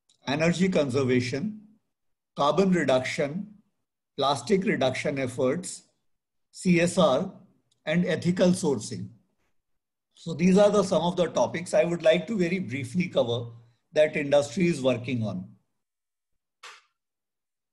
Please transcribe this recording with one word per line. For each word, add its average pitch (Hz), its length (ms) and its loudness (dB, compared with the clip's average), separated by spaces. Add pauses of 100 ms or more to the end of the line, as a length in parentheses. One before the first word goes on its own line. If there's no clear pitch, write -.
(280)
energy 165 420 0
conservation, 135 920 -2 (720)
carbon 156 360 2
reduction, 156 760 -2 (680)
plastic 143 500 0
reduction 139 520 -2
efforts, 135 680 -4 (680)
C 180 280 2
S 175 200 2
R, 151 340 2 (540)
and 170 180 0
ethical 180 440 0
sourcing. 127 580 -2 (1040)
So 160 220 -12
these 185 240 4
are 208 100 8
the, 202 140 4
some 170 180 0
of 175 140 -2
the 170 140 0
topics 156 440 -2
I 160 120 4
would 170 180 -4
like 170 240 4
to 233 100 -4
very 180 220 0
briefly 139 480 -4
cover 120 380 -2 (480)
that 151 220 2
industry 147 520 2
is 151 160 0
working 123 400 0
on. 92 260 -6 (2250)